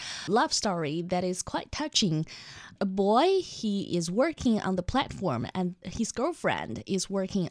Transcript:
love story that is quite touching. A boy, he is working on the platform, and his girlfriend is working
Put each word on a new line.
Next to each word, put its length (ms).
love 240
story 500
that 220
is 180
quite 300
touching. 540
A 60
boy, 540
he 560
is 140
working 500
on 140
the 80
platform, 720
and 280
his 280
girlfriend 760
is 220
working 420